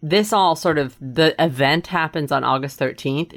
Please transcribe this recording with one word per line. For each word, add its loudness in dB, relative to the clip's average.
This 0
all 4
sort 0
of, -2
the 2
event 0
happens -4
on 0
August -2
thirteenth. -4